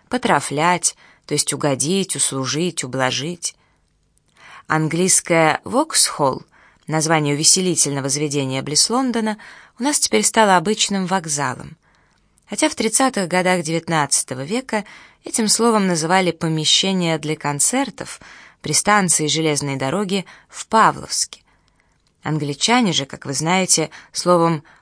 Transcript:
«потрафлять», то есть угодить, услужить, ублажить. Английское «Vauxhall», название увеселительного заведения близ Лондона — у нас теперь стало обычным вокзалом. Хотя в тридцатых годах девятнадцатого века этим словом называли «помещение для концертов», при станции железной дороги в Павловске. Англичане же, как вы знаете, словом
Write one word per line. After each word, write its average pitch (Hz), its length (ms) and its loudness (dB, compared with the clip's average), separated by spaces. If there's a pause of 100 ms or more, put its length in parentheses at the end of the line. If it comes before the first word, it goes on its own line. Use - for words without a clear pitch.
«потрафлять», 165 880 0 (300)
то - 80 -4
есть - 180 -2
угодить, 147 640 -2
услужить, 135 680 -4
ублажить. 131 720 -4 (1120)
Английское 160 1000 2
«Vauxhall», 202 800 -2 (420)
название 151 480 0
увеселительного 147 760 0
заведения 135 540 -2
близ 143 280 0
Лондона — 226 480 -2 (400)
у - 40 -6
нас 294 180 0
теперь 214 240 0
стало 208 320 6
обычным 196 500 0
вокзалом. 147 680 -4 (720)
Хотя 302 200 0
в 302 60 -4
тридцатых 220 540 0
годах 180 340 2
девятнадцатого 156 800 -2
века 214 420 -4 (380)
этим - 240 -2
словом 220 400 2
называли 175 460 2
«помещение 165 840 0
для 151 200 -4
концертов», 156 840 -4 (400)
при 147 120 -6
станции 180 560 2
железной 143 480 0
дороги 175 500 -2 (220)
в - 180 -14
Павловске. - 760 0 (840)
Англичане 156 680 0
же, 139 140 -2
как - 180 -16
вы 139 100 -6
знаете, 160 560 0 (200)
словом 165 540 2 (180)